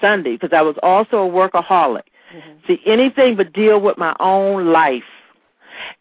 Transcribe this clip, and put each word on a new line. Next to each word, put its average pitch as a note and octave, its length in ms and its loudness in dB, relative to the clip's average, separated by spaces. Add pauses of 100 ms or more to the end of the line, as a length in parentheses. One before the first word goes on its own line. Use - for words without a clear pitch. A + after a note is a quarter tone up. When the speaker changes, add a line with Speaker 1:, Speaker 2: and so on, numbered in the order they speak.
Speaker 1:
Sunday F3+ 360 0
'cause - 160 -6
I D#3 100 4
was D3+ 200 -2
also G3 440 0
a F3+ 40 -4
workaholic. F3 720 0 (320)
Speaker 2:
Mm-hmm. D3+ 320 -20
Speaker 1:
See, F3 200 -2
anything B3 500 2
but F3+ 160 -4
deal G#3+ 280 2
with G3+ 180 -2
my E3 220 -4
own F#3+ 460 0
life. D#3 360 0 (1000)